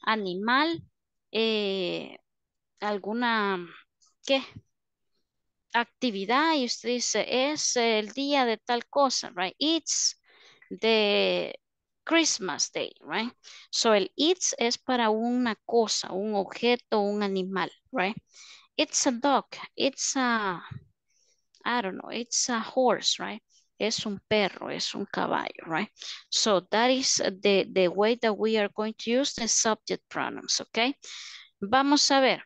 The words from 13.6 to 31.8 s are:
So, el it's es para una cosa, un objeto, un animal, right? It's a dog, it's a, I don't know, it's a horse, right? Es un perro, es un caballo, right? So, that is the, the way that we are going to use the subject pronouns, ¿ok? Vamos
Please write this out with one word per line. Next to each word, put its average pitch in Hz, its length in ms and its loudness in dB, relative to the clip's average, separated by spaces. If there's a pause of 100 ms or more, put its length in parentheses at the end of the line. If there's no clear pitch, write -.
So, 226 240 4
el 196 220 2
it's 330 420 2
es 233 200 0
para 240 320 0
una 233 460 0 (100)
cosa, 220 460 0
un 208 220 -4
objeto, 226 680 0
un 208 220 0
animal, 190 480 -2 (220)
right? 208 240 -2 (600)
It's - 300 0
a 269 60 2
dog, 240 340 2 (300)
it's - 400 -2
a, 220 460 0 (1000)
I 240 180 0
don't 190 160 -6
know, - 120 -12
it's - 400 -2
a 226 100 0
horse, - 580 2
right? 202 240 -8 (360)
Es 214 280 -2
un 202 220 -6
perro, 214 420 0
es 165 240 -6
un 202 120 -6
caballo, - 600 -4
right? 165 220 -4 (420)
So, 202 300 2 (100)
that 233 200 4
is 262 260 2
the, 196 560 2
the 185 160 4
way 208 280 2
that 226 220 0
we 220 200 0
are 202 160 0
going 220 240 -4
to - 120 -6
use 262 240 2
the 226 140 -4
subject - 600 -2
pronouns, 123 520 -4
¿ok? 240 340 -2 (680)
Vamos 277 520 4